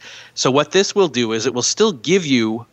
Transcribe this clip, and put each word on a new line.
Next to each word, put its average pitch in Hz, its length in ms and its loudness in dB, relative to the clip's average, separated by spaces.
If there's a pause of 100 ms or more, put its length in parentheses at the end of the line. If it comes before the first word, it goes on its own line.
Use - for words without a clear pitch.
(340)
So - 160 0
what 147 220 0
this 190 220 0
will 196 140 4
do 120 240 -2
is 113 120 -4
it 131 80 0
will 120 100 -4
still 214 300 0
give 165 320 0
you 117 480 0